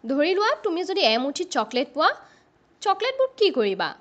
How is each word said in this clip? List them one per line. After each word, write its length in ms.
ধৰি 280
লোৱা 120
তুমি 240
যদি 120
এমুঠি 280
chocolate 400
পোৱা, 140
চকলেটবোৰ 440
কি 80
কৰিবা? 300